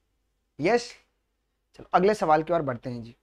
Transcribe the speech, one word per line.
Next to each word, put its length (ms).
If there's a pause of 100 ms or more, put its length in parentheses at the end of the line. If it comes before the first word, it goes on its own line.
(600)
यस। 240 (920)
चलो 180
अगले 200
सवाल 300
की 100
ओर 80
बढ़ते 280
हैं 140
जी, 200